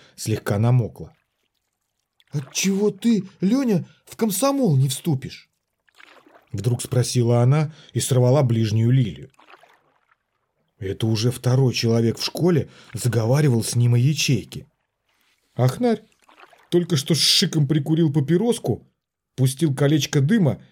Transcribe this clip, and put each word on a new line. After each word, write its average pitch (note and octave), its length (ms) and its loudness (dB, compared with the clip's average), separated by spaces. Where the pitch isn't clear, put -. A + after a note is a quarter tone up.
слегка G#2+ 420 -4
намокла. A2+ 560 -2
"Отчего F#3+ 580 -2
ты, G#3 340 0
Лёня, G#3+ 440 0
в - 120 -20
комсомол A3+ 580 0
не C3 120 2
вступишь?" - 600 -6
Вдруг A2+ 300 -4
спросила A#2+ 600 0
она D3 320 2
и B2 60 -2
сорвала B2+ 420 2
ближнюю A2+ 480 0
лилию. B2 420 -2
Это F#2+ 280 -4
уже A2+ 240 0
второй B2 420 0
человек A2+ 440 0
в - 80 -8
школе D#3 440 0
заговаривал A#2 680 0
с - 120 -8
ним A#2+ 200 2
о A#2+ 40 2
ячейке. B2+ 680 -2
Ахнарь G#3+ 480 0
только F3 280 0
что D#3 180 0
с C3 40 -2
шиком - 480 0
прикурил D#3 460 0
папироску, E3 720 -2
пустил C3 380 0
колечко C#3+ 480 0
дыма D3+ 400 0